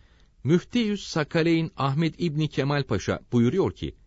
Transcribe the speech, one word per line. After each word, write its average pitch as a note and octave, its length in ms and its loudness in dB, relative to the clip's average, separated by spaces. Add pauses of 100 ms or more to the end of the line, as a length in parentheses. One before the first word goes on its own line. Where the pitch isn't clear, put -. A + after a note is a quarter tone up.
(440)
Müftiyüs G3+ 600 0
Sakaleyn D#3+ 720 0
Ahmet C#3 400 0
İbni D#3 320 -2
Kemal C#3+ 340 -2
Paşa G2 360 -2 (120)
buyuruyor B2 400 4
ki, - 240 -10 (120)